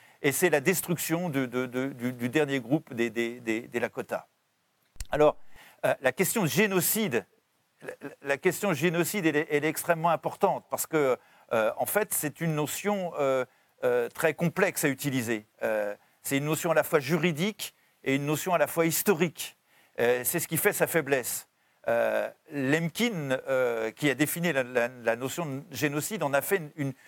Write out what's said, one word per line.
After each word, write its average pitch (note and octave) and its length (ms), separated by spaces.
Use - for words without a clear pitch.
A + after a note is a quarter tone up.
et C#3+ 100
c'est F3+ 180
la D3+ 100
destruction E3+ 720
de, C3+ 160
de, B2+ 200
de, B2+ 220
du, B2 260
du A#2+ 160
dernier C#3 300
groupe C3+ 340
des, A#2 160
des, A#2 300
des, A2+ 220
des B2+ 180
Lakota. A2+ 480
Alors, D3 260
euh, C3+ 160
la C3 100
question G3 320
de E3 40
génocide, F#3 800
la, - 280
la C#3 160
question F#3 320
de F3 60
génocide, E3+ 500
elle D#3 100
est, D#3 140
elle D3 160
est D#3+ 40
extrêmement E3 420
importante, D#3 580
parce - 160
que, C#3 320
euh, A2 240
en B2+ 100
fait, G#3 260
c'est - 260
une D#3+ 160
notion, F3+ 640
euh, C3+ 260
euh, B2 260
très D#3+ 240
complexe E3+ 520
à D3 40
utiliser. A#2+ 580
Euh, G#2+ 320
c'est - 160
une C#3 80
notion D#3 260
à D#3+ 40
la D#3 80
fois D#3+ 160
juridique D#3+ 760
et C3+ 120
une C#3+ 100
notion D#3 280
à F3 60
la D3 80
fois E3 180
historique. E3 720
Euh, B2 240
c'est D#3+ 160
ce - 80
qui E3 100
fait G3+ 160
sa D#3+ 140
faiblesse. C#3 600
Euh, A2 420
Lemkin, D3 960
euh, A#2+ 420
qui D3 180
a C3+ 60
défini D3+ 400
la, C3+ 80
la, B2 260
la A#2 280
notion C3 320
de C#3 240
génocide, D3+ 500
en C#3+ 100
a C#3 100
fait G3 160
une, D3+ 180
une, C#3 180